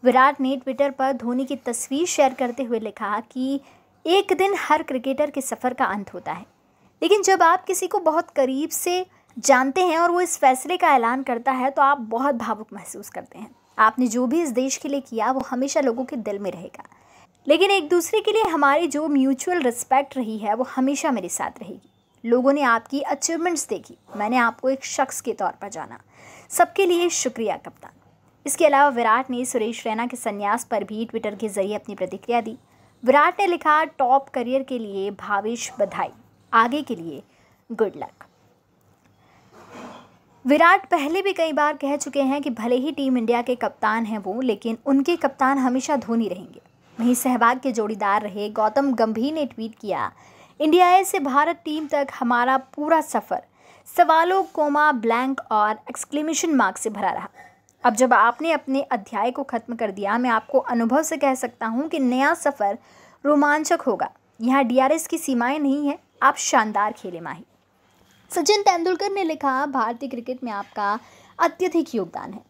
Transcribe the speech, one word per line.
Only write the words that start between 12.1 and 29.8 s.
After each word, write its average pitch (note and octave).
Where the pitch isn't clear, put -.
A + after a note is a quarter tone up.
भावुक A3+
महसूस G3
करते -
हैं। A3
आपने A3
जो B3
भी D#4+
इस D#4+
देश B3+
के D4+
लिए C#4
किया A3
वो C4
हमेशा C4
लोगों B3+
के D4
दिल G#3
में G3
रहेगा, F#3
लेकिन E4
एक F4+
दूसरे F4+
के G#4+
लिए A4
हमारी D#4+
जो D4
म्यूचुअल C#4
रिस्पेक्ट C4
रही A3
है G#3
वो A#3
हमेशा C4+
मेरे F#3+
साथ -
रहेगी। -
लोगों B3+
ने D4
आपकी A#3+
अचीवमेंट्स E4
देखी, -
मैंने G#3+
आपको A#3
एक C4+
शख्स -
के A3+
तौर F#3+
पर -
जाना। C3+
सबके F4
लिए F4
शुक्रिया A3
कप्तान। -
इसके D4
अलावा C#4+
विराट A#3
ने B3
सुरेश A#3